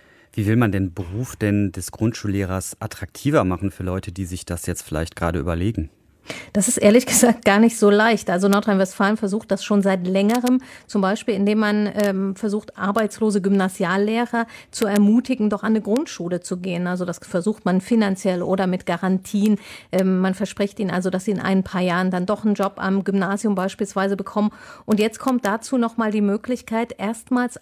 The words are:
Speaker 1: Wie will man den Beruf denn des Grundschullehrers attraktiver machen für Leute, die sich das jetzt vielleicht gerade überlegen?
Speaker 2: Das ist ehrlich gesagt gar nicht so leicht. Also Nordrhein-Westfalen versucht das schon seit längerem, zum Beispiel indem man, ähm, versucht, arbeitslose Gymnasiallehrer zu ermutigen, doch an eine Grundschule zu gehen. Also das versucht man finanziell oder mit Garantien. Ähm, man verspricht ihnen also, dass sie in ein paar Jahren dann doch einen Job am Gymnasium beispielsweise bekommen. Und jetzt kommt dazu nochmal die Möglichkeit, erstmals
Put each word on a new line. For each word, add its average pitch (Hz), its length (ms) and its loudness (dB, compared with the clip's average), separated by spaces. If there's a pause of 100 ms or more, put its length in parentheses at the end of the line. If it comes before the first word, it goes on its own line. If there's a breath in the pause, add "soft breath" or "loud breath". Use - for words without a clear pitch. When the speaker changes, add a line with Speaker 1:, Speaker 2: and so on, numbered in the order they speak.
(340 soft breath)
Speaker 1:
Wie 104 120 0
will 110 100 4
man 117 140 4
den 95 240 0
Beruf 101 400 -8
denn 104 380 2
des - 180 -10
Grundschullehrers 98 880 -2
attraktiver 135 640 -2
machen 92 300 -2
für - 100 -10
Leute, 90 300 -4
die 92 140 -6
sich 87 180 -10
das - 220 -8
jetzt 87 160 -4
vielleicht 80 340 -6
gerade 85 240 0
überlegen? 85 500 -2 (600 loud breath)
Speaker 2:
Das 202 160 0
ist 247 80 -2
ehrlich 226 300 4
gesagt - 380 2
gar 202 140 4
nicht 226 180 4
so 208 140 4
leicht. 214 400 2
Also 185 160 0
Nordrhein-Westfalen 202 720 2
versucht 208 340 -4
das 196 140 -2
schon 202 180 2
seit 185 240 0
längerem, 233 540 2 (260 loud breath)
zum 208 140 -2
Beispiel 196 340 0
indem 202 240 2
man, 208 340 2
ähm, 196 440 0
versucht, 208 420 -6
arbeitslose 208 640 0
Gymnasiallehrer 202 1080 0 (240 loud breath)
zu - 160 -2
ermutigen, 214 640 2
doch 202 140 -2
an 220 80 0
eine 220 80 2
Grundschule 185 600 -2
zu 180 180 -6
gehen. 180 280 -4
Also 180 180 -4
das 175 140 -6
versucht 190 460 -4
man 185 160 2
finanziell 190 640 2
oder 185 260 0
mit 180 180 -2
Garantien. 190 720 2 (320 loud breath)
Ähm, 185 300 2
man 190 140 2
verspricht 202 440 -4
ihnen 196 120 -2
also, 180 200 -2
dass 185 140 -2
sie 220 80 0
in 180 80 -2
ein 190 240 2
paar 190 160 -4
Jahren 180 320 2
dann 180 140 -2
doch 208 180 -2
einen 208 100 2
Job 196 220 0
am 190 260 0
Gymnasium 196 540 0
beispielsweise 190 600 -2
bekommen. 208 340 -2 (340 loud breath)
Und 214 160 2
jetzt 220 180 0
kommt 247 280 0
dazu 226 320 -2
nochmal 226 340 0
die 214 80 0
Möglichkeit, 226 800 -2
erstmals 240 640 -2